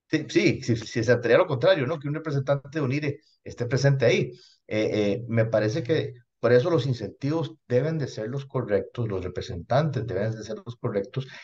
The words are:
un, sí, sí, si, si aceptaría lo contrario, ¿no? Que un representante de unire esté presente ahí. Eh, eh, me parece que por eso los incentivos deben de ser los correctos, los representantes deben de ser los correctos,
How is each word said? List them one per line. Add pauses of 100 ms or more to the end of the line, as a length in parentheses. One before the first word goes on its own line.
(120)
un,
sí,
sí,
si,
si
aceptaría
lo
contrario,
¿no?
Que
un
representante
de
unire (240)
esté
presente
ahí. (340)
Eh, (220)
eh,
me
parece
que (240)
por
eso
los
incentivos (120)
deben
de
ser
los
correctos,
los
representantes
deben
de
ser
los
correctos, (180)